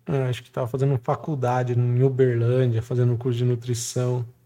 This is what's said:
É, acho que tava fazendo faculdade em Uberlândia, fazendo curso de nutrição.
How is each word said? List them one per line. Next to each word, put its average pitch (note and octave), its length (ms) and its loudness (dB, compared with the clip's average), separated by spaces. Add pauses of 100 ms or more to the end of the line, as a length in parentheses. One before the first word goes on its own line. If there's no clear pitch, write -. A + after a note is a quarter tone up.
É, C#3 180 -2
acho B2+ 200 -4
que - 60 -20
tava C3 180 -4
fazendo C3+ 340 0
faculdade B2 760 -2
em B2 260 2
Uberlândia, B2 800 2
fazendo B2 360 0
curso A#2 200 -2
de B2 80 0
nutrição. B2 800 -2 (200)